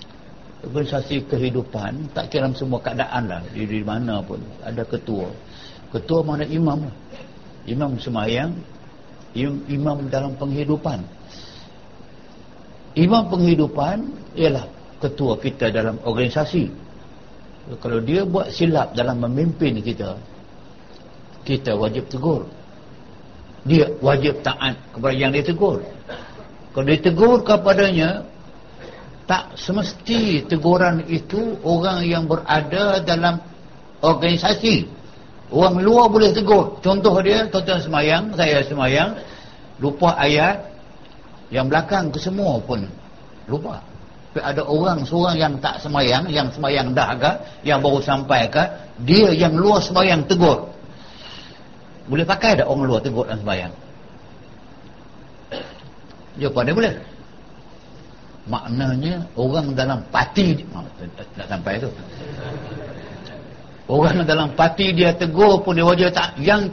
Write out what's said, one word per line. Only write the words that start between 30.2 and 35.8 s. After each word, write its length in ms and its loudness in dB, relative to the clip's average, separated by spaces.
teguran 600 2
itu 560 -4
orang 440 0
yang 240 0
berada 720 0
dalam 400 0
organisasi. 880 2
Orang 320 4